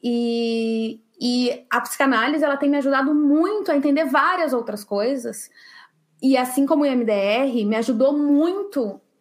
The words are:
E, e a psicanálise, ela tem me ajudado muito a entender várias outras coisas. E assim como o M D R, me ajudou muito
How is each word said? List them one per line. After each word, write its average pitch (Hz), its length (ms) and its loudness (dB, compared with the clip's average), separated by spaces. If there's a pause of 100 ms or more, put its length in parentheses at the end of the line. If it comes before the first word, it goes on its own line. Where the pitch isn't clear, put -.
E, 233 960 -2 (180)
e 247 480 -2
a 247 140 0
psicanálise, 269 640 0
ela 285 140 0
tem 285 120 0
me 285 80 2
ajudado 269 360 0
muito 320 580 2
a 302 40 2
entender 285 300 2
várias 302 480 0
outras 226 300 -6
coisas. 233 640 -6 (720)
E 262 160 4
assim 254 280 0
como 294 180 2
o - 20 2
M 254 180 2
D 220 80 0
R, 220 540 0
me 214 100 0
ajudou 247 400 0
muito 294 840 0 (200)